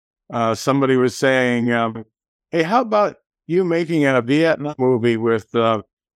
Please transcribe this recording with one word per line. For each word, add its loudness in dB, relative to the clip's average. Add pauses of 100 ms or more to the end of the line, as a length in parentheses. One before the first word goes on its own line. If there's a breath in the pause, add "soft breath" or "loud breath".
(320)
uh, 0
somebody 0
was 0
saying, 0
um, -4 (460)
"Hey, 0
how 0
about -2 (300)
you 0
making 0
a 2
Vietnam 0
movie 2
with, -2
uh, 0 (340)